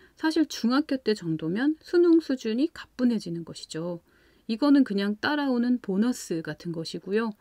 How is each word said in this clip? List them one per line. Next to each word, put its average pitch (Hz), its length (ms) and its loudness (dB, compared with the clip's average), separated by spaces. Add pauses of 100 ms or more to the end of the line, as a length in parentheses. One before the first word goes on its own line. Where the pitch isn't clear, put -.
(160)
사실 311 320 0
중학교 262 500 -2
때 214 160 0
정도면 185 640 -2
수능 349 400 4
수준이 254 540 -2
가뿐해지는 196 720 -2
것이죠. 170 560 -10 (460)
이거는 277 360 4
그냥 202 380 -2
따라오는 247 580 0
보너스 202 640 -2
같은 156 300 -10
것이고요. 185 580 -4 (120)